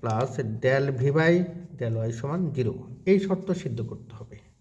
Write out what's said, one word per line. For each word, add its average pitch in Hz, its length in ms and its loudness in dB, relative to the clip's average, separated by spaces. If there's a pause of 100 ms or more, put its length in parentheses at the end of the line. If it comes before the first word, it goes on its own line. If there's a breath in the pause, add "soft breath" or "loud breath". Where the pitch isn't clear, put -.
plus 117 300 0 (340)
del 135 200 4 (160)
v - 20 2 (160)
by 165 160 6 (440)
del 113 160 -2 (140)
y - 20 -2 (100)
সমান 151 200 -2 (160)
জিরো। 117 160 0 (380)
এই 196 160 8
শর্ত 190 220 -2 (140)
সিদ্ধ 113 160 -4 (120)
করতে - 280 -14
হবে। - 180 -16 (240)